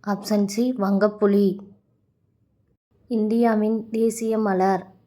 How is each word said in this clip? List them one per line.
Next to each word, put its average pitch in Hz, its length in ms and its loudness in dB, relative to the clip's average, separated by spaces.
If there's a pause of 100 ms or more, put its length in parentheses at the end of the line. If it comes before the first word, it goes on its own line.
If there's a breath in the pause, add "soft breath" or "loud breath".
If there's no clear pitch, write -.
ஆப்ஷன் 202 380 0
சி, 240 280 -2
வங்கப்புலி. 202 1000 0 (1300)
இந்தியாவின் 220 800 0
தேசிய 226 480 -2
மலர். 190 580 0 (120)